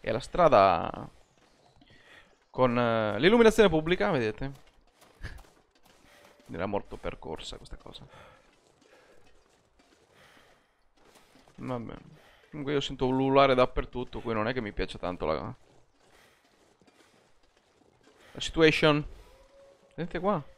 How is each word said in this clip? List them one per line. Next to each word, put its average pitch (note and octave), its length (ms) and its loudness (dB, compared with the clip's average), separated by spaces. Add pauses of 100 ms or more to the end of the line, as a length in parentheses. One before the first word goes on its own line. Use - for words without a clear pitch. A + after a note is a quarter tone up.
è - 100 -8
la A2+ 80 -2
strada G2+ 880 4 (1400)
con, B2 260 0
eh, A2+ 440 0
l'illuminazione A3 480 6
pubblica, D#3+ 420 0
vedete? B2+ 400 -4 (2000)
Era F#2 160 -8
molto G2 300 -8
percorsa - 640 -14
questa - 180 -18
cosa. - 280 -20 (3500)
Vabbè. B2 380 -10 (560)
Comunque D3 220 -8
io C#3+ 80 0
sento C3+ 260 -4
ululare C3+ 480 4
dappertutto, B2 680 -2
qui A#2 140 -4
non G#2+ 140 -2
è B2+ 40 -4
che B2+ 80 -4
mi G#2 120 -8
piaccia F#2+ 260 -8
tanto F2 280 -6
la... D#2 280 -4 (2750)
La - 80 -14
situation. D#3 680 2 (880)
Vedete F3 240 -8
qua? F3+ 240 -2 (160)